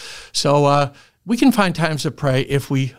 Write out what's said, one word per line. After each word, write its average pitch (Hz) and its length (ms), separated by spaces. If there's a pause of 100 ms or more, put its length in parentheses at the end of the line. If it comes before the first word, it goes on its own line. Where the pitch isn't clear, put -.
(320)
So, 143 340
uh, 143 260 (340)
we 220 100
can 262 140
find 185 240
times 160 300
to 147 80
pray 135 300
if 139 280
we 135 280